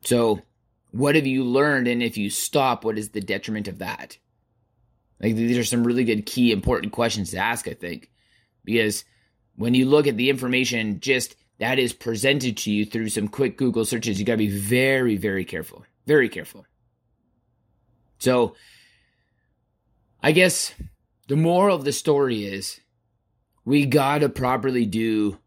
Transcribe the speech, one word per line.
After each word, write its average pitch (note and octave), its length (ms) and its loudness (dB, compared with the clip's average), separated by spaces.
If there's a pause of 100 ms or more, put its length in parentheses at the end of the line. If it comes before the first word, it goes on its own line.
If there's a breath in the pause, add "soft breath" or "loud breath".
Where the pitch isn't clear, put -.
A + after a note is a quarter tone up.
So A#2 360 2 (500)
what C#3+ 240 0
have D3 120 2
you C3 160 -2
learned? C3 440 0
And A#2+ 160 0
if A2+ 140 -4
you G2+ 120 -4
stop, B2+ 560 -2
what A2 120 -2
is G#2 120 -8
the G#2+ 120 -8
detriment G2+ 460 -6
of F2+ 120 -12
that? - 380 -12 (1000)
Like, A2 160 0
these A#2 220 2
are B2 60 0
some A#2+ 200 0
really A#2+ 200 2
good, G#2+ 220 0
key, A#2+ 260 2
important G#2+ 420 -2
questions G#2+ 380 -2
to F#2+ 60 -8
ask, A2+ 300 -4
I E2 60 -8
think, - 380 -10 (520)
because G#2+ 400 0 (520)
when A#2 180 -2
you C3 120 4
look C#3+ 220 6
at B2 100 0
the A#2+ 120 0
information B2 680 -2
just C3 360 -2 (220)
that B2+ 220 -2
is A#2+ 120 2
presented B2 680 -2
to - 140 -4
you G#2 140 2
through A2 240 -4
some G#2 180 -2
quick B2+ 300 -2
Google A#2 280 0
searches, A2 340 -4
you G#2 60 -2
gotta A2+ 120 0
be G#2+ 120 0
very, B2 680 2
very F#2+ 280 -2
careful, - 400 -12 (200)
very C#3 240 4
careful. - 360 -14 (1500)
So B2 360 0 (1700 soft breath)
I - 100 4
guess F3+ 420 4 (540)
the C#3 80 -2
moral F3+ 400 4
of C#3+ 100 -4
the C#3+ 60 0
story C3 540 0
is G2 340 -10 (840)
we C#3+ 200 4
gotta C#3+ 440 2
properly B2+ 560 -2
do G#2+ 600 -2